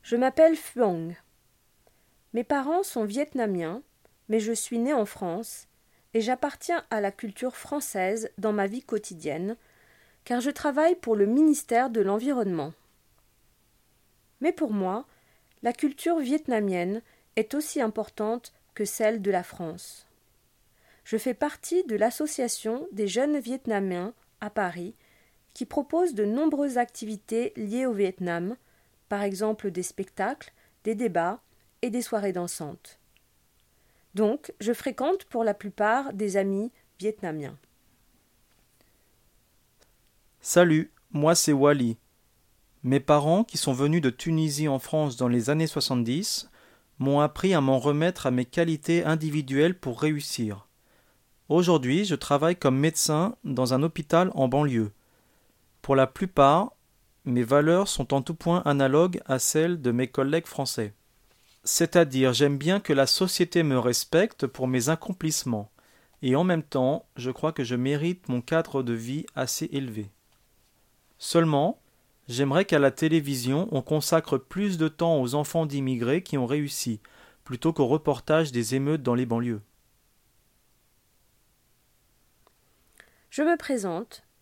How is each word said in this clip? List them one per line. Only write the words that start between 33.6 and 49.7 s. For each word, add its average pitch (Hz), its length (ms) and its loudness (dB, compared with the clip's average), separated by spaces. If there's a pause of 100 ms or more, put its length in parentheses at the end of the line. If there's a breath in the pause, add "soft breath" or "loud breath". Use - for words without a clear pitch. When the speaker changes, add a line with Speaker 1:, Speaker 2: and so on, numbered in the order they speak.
Speaker 1:
Donc, 214 460 -2
je 220 140 -2
fréquente 285 500 -2
pour 226 220 -4
la 202 80 0
plupart 220 580 -2
des 202 240 -4
amis 196 380 0 (260 soft breath)
vietnamiens. 165 580 -8 (2750)
Speaker 2:
Salut, 170 500 4 (200)
moi 156 220 2
c'est 156 200 4
Wally. 135 440 4 (840)
Mes 135 160 2
parents, 156 460 4
qui - 120 -8
sont - 140 -2
venus 147 300 2
de 131 80 2
Tunisie 156 580 -2
en 135 120 0
France 151 360 -2
dans 123 140 0
les 120 200 0
années 156 160 2
soixante-dix, 131 840 -2 (480 soft breath)
m'ont 139 220 2
appris 170 340 2
à 160 60 4
m'en 135 180 4
remettre 147 480 0
à 131 60 2
mes 123 140 0
qualités 165 580 0
individuelles 156 760 0